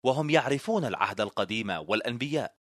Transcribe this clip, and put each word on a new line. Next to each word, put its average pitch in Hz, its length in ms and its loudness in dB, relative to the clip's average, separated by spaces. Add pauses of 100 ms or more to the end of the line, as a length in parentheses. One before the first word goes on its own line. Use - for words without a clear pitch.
وهم 143 280 2
يعرفون 151 540 2
العهد 101 360 -2
القديم 104 500 -2
والأنبياء 117 840 -2 (140)